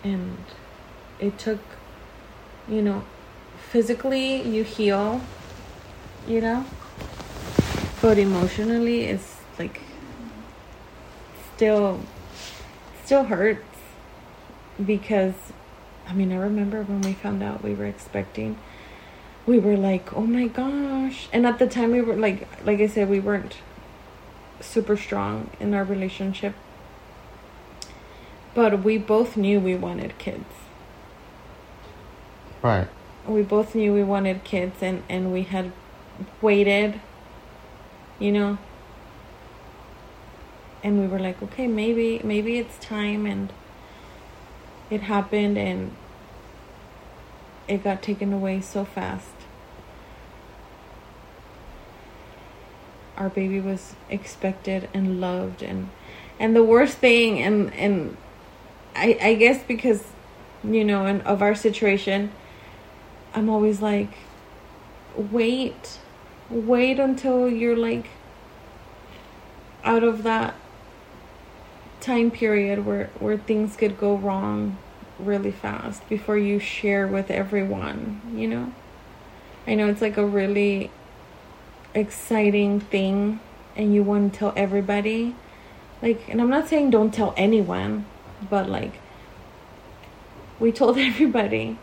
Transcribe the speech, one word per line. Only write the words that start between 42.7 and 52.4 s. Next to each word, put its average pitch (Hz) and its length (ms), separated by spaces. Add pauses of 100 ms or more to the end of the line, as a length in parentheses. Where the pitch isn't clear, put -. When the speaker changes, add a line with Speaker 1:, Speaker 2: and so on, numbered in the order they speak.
Speaker 1:
time," 208 480
and 196 260 (1400)
it 214 120
happened, 202 560
and 190 340 (1800)
it 202 160
got 190 200
taken 202 280
away 196 300
so 196 240
fast. 185 400 (4000)